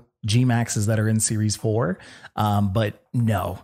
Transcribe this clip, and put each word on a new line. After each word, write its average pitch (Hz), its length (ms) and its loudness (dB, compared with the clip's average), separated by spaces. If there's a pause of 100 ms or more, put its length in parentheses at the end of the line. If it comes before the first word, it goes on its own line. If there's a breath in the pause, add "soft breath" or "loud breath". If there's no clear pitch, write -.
(280)
G 120 180 4
Maxes 117 400 0
that 110 140 2
are 107 100 2
in 110 100 2
Series 107 360 0
four. 120 420 -2 (380 loud breath)
Um, 104 360 0
but 107 320 -2 (100)
no, 104 500 -2